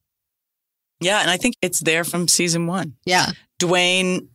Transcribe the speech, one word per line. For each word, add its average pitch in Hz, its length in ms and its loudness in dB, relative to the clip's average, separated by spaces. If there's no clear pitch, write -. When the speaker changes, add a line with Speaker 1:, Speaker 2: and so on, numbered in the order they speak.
Speaker 1:
Yeah, 196 180 2
and 165 100 2
I 180 60 2
think 233 260 0
it's 180 200 -2
there 165 240 0
from 170 240 -2
season 170 380 0
one. 165 260 -6
Speaker 2:
Yeah. 180 260 2
Speaker 1:
Dwayne 180 760 0